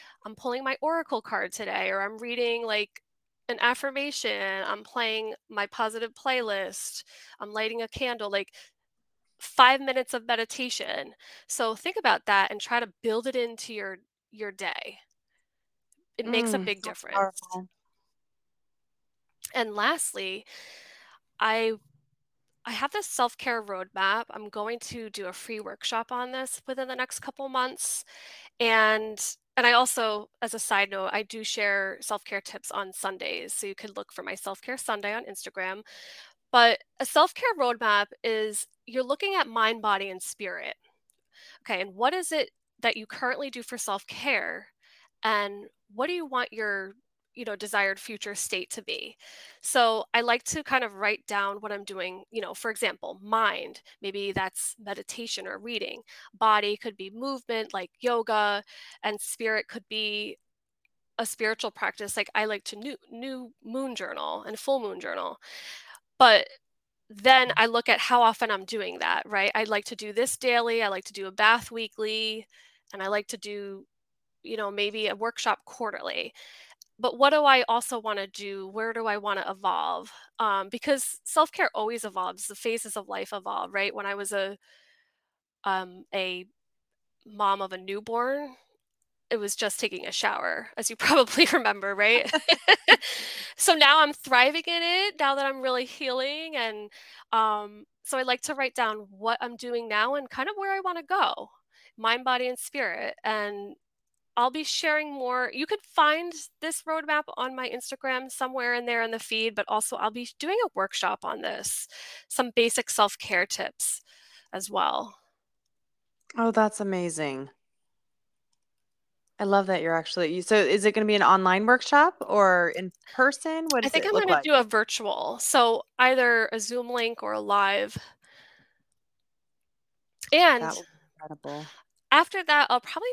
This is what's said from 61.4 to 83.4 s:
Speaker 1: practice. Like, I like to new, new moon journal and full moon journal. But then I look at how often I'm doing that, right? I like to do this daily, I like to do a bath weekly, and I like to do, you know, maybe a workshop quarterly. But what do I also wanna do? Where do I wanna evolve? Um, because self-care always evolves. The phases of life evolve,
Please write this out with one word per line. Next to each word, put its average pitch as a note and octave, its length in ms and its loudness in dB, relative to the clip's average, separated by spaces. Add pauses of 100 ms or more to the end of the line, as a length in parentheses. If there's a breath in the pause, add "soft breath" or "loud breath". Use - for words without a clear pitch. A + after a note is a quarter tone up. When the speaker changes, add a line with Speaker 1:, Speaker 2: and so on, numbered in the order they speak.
Speaker 1:
practice. G#3 440 -6
Like, G3+ 200 -4
I G#3+ 100 2
like G#3 200 -4
to - 100 -10
new, A#3+ 220 -12 (120)
new B3+ 440 -12 (100)
moon B3+ 320 -6
journal D3+ 480 -6
and A3 160 -10
full C4+ 200 0
moon G3 200 -6
journal. F2+ 380 -6 (800 loud breath)
But A3+ 280 8 (640)
then B3 480 6
I A3 80 6
look A#3 240 2
at A3 100 6
how B3 220 4
often A3+ 300 4
I'm F#3+ 140 -2
doing F#3 340 -6
that, E3 260 0
right? G3+ 300 0
I A3 80 0
like G#3 220 -2
to A#3 100 -10
do G#3 180 -12
this A#3 240 0
daily, A#3 460 2
I G#3 60 0
like F#3+ 160 -6
to - 80 -14
do G3 140 -10
a F#3 40 -8
bath A3 400 4
weekly, A3 720 -6 (480 soft breath)
and G3 80 -10
I F#3+ 60 -4
like G#3 200 0
to A#3 100 -10
do, G3+ 480 -12 (560)
you A3 160 -8
know, G3+ 140 -4
maybe G#3 360 -2
a F#3+ 80 -2
workshop A3+ 500 -2
quarterly. - 640 -6 (680 loud breath)
But A#3+ 180 -2
what C#4 140 6
do D4+ 120 4
I C4 240 8
also A#3 320 0
wanna G#3 280 -4
do? G3 400 -10
Where A3 260 -4
do A3+ 140 -4
I G#3 100 0
wanna G3+ 300 -2
evolve? F#3 640 -2 (280 loud breath)
Um, G3 300 2
because C4+ 560 -2
self-care D#4+ 500 2
always A3 300 -4
evolves. F#3 420 -6
The G#3 80 -12
phases A3+ 400 -4
of G3+ 140 -8
life G3 240 -8
evolve, G3 400 -6